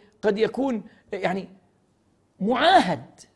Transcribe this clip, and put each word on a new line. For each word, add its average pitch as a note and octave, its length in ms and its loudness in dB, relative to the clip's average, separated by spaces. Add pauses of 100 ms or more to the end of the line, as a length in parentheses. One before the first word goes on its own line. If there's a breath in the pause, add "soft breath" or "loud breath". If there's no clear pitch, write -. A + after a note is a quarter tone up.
(220 soft breath)
قد G#3 160 0
يكون A3 460 -2 (300 loud breath)
يعني F#3 340 -4 (920)
معاهد، A#3 800 2 (160)